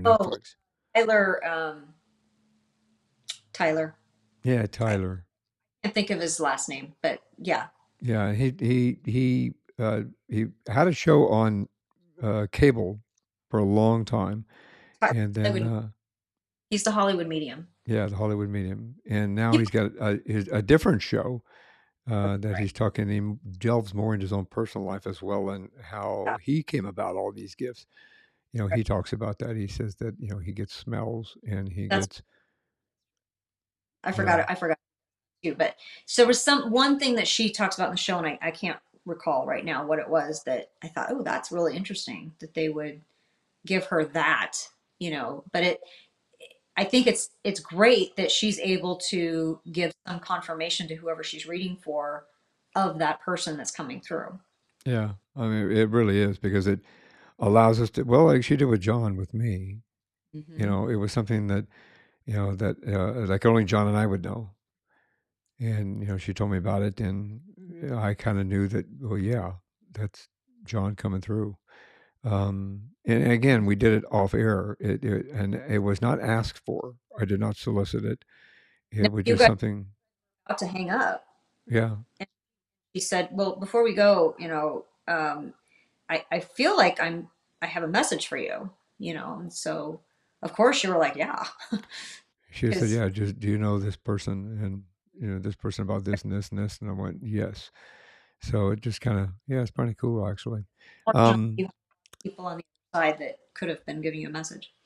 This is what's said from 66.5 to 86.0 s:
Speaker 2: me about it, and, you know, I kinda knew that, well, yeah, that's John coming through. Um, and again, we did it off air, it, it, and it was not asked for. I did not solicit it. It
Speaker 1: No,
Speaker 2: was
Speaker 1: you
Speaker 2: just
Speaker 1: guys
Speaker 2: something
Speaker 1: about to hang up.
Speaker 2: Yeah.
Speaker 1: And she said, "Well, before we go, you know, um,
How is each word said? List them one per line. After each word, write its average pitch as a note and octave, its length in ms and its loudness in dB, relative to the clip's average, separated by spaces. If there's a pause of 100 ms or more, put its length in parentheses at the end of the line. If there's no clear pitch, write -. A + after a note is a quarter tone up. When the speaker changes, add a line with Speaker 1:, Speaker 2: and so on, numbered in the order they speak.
Speaker 2:
me F#2+ 60 2
about G2 260 0
it, G2+ 180 -2
and, G2+ 400 -4 (160)
you E3+ 320 -12
know, B2 80 -4
I G#2 160 0
kinda G2+ 320 0
knew G2 240 2
that, G2 160 -2 (160)
well, G#2 160 -4
yeah, G2 360 -2 (380)
that's - 380 -10 (340)
John G2+ 320 -2
coming G2 240 -2
through. G#2 380 -4 (640)
Um, G2 680 -2 (140)
and A#2+ 260 4
again, A#2+ 340 6
we G2+ 100 4
did A2 180 6
it G#2+ 180 2
off G2 220 2
air, G#2 460 0
it, - 240 -2
it, G2+ 260 -2
and G2 260 -2
it - 240 -2
was G2+ 220 0
not A#2+ 200 2
asked A2+ 440 -2
for. - 300 -8 (240)
I A2 60 0
did G2 140 0
not G#2+ 180 -2
solicit G#2+ 480 -2
it. A2+ 180 -4 (680)
It G#2 140 0
Speaker 1:
No, G#2 60 4
Speaker 2:
was G#2+ 140 -2
Speaker 1:
you A#2 80 4
Speaker 2:
just - 60 6
Speaker 1:
guys A#3+ 80 10
Speaker 2:
something G#2 400 0 (580)
Speaker 1:
about - 140 -4
to F#3 80 -4
hang F3+ 240 -6
up. A#3+ 340 -2 (420)
Speaker 2:
Yeah. A2+ 300 2 (220)
Speaker 1:
And F#3+ 80 -10 (680)
she F#3 60 -4
said, F3+ 300 0
"Well, F#3+ 240 -2
before A#3 280 2
we A3+ 100 4
go, F#3 460 6
you E3+ 80 -8
know, D3+ 380 -4 (220)
um, D3+ 460 -2 (560)